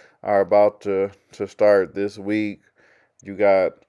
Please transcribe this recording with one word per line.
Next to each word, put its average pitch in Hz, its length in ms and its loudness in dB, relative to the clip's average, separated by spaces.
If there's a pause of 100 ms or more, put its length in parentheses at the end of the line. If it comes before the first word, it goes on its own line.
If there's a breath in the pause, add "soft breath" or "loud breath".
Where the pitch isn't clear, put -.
(220 soft breath)
are 101 200 0
about 104 400 2
to, 98 280 -4 (220)
to 101 160 -10
start 101 480 0
this 101 240 -8
week. 104 420 -6 (640 soft breath)
You 98 120 -16
got 95 360 2 (180)